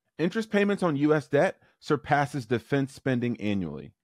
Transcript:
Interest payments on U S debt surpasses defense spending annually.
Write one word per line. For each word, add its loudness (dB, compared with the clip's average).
Interest -2
payments 2
on 0
U 2
S 0
debt 0
surpasses -2
defense -2
spending -2
annually. -4